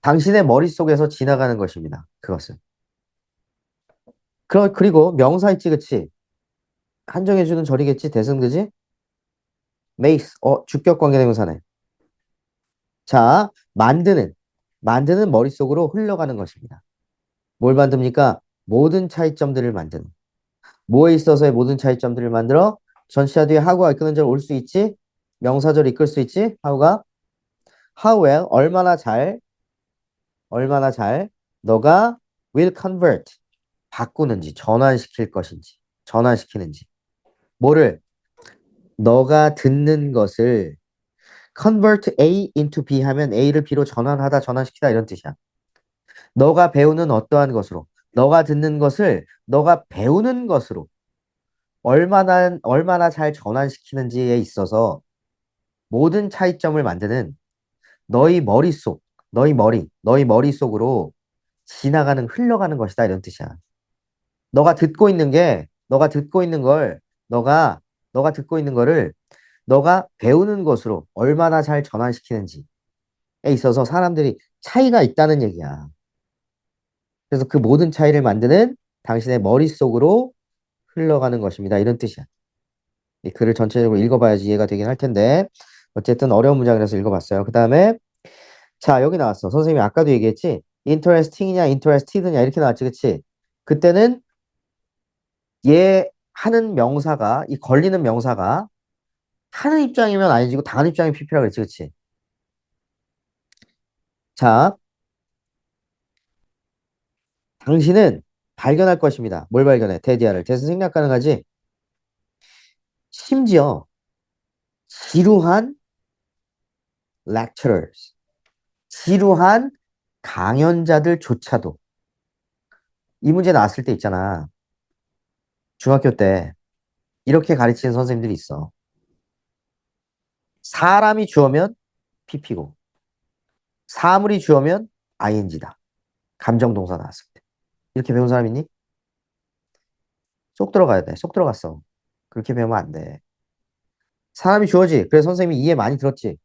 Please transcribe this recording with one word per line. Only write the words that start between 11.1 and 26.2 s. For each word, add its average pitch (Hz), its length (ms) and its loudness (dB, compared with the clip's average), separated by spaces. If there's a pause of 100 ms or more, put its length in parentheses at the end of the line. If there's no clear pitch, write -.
자, 135 460 4 (240)
만드는, 135 600 2 (460)
만드는 147 500 0
머릿속으로 139 580 0
흘러가는 180 480 -6
것입니다. - 460 -16 (760)
뭘 127 160 2
만듭니까? 131 680 2 (240)
모든 151 440 0
차이점들을 139 640 -4
만드는. 80 320 -12 (800)
뭐에 156 280 6
있어서의 147 380 2
모든 127 260 0
차이점들을 123 520 -4
만들어? 139 480 2 (300)
전치사 139 380 0
뒤에 156 120 2
하고가 175 340 2
이끄는 156 220 -4
절 151 120 0
올 131 140 -2
수 143 140 -12
있지? 196 420 -4 (420)
명사절 143 500 0
이끌 135 180 0
수 147 140 -4